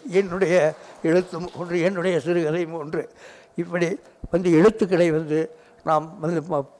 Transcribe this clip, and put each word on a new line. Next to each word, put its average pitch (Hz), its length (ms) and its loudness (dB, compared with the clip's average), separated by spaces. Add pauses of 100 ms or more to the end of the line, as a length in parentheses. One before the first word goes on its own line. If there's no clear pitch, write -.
என்னுடைய 175 640 2 (300)
எழுத்தும் 170 540 0
ஒன்று, 175 240 -4
என்னுடைய 180 380 0
சிறுகதையும் 165 580 -2
ஒன்று. 156 280 -6 (500)
இப்படி 170 320 -2 (440)
வந்து 180 200 0
எழுத்துக்களை 175 600 4
வந்து 156 280 -2 (440)
நாம் 156 220 0 (140)
வந்து 160 200 -2 (100)
ம-, 143 160 -2 (140)